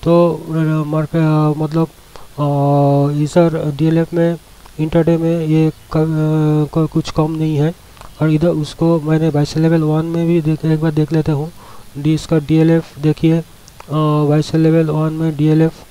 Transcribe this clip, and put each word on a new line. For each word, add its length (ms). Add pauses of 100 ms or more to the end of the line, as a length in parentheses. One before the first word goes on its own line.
तो, 460
अ, 40 (360)
मार्के-, 320
अ, 440
मतलब, 220 (520)
अ, 840
इधर 560
डीएलएफ़ 380
में 200 (440)
इंटरडे 360
में 300
ये 240 (260)
क-, 720
अ, 40
को-, 160
कुछ 200
कम 200
नहीं 260
है। 180 (480)
और 80
इधर 180
उसको 520
मैंने 300
बाय 140
सेल 180
लेवल 200
वन 220
में 220
भी 140
देख, 240
एक 160
बार 120
देख 200
लेते 200
हूँ। 180 (480)
डी, 160
इसका 240
डीएलएफ़ 640
देखिए, 380
अ, 40 (840)
बाय 140
सेल 180
लेवल 300
वन 220
में 240
डीएलएफ़ 360 (180)